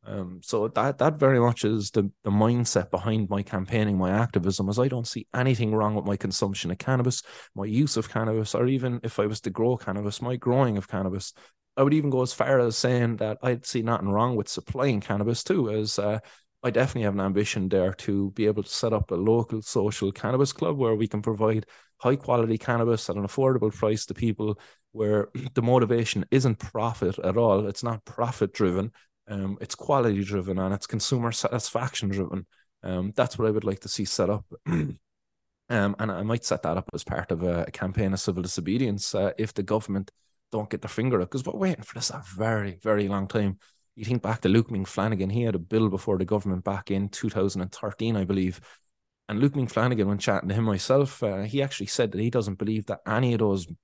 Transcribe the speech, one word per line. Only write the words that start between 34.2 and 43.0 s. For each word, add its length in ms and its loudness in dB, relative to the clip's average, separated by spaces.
up. 160 -2
<clears throat> 80 0
Um, 280 2
and 100 -2
I 140 -4
might 200 -2
set 200 -2
that 120 2
up 160 -4
as 120 -8
part 260 -6
of 140 -2
a, 180 0
a 80 -6
campaign 420 -2
of 60 -2
civil 240 -2
disobedience, 720 -2
uh, 240 2
if 160 -4
the 80 -4
government 480 -2
don't 180 -4
get 140 -6
their 60 -10
finger 320 0
up, 100 -2
'cause 140 -4
we're 120 -6
waiting 280 -2
for 100 -18
this 160 -4
a 100 -10
very, 480 -2
very 240 2